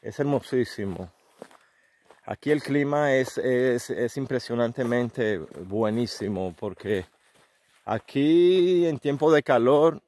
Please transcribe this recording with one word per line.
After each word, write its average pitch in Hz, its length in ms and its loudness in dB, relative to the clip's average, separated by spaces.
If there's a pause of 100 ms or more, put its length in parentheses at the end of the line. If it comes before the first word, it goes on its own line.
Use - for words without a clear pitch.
es 110 180 -12
hermosísimo. 113 920 -4 (1120)
Aquí 113 260 -4
el 151 100 0
clima 143 520 0
es, 131 240 0
es, 127 520 0
es 117 260 -4
impresionantemente 120 1200 -2
buenísimo 101 1200 -4
porque 98 480 -4 (800)
aquí 175 1000 2
en 156 140 -2
tiempo 147 320 2
de 147 120 4
calor 143 640 4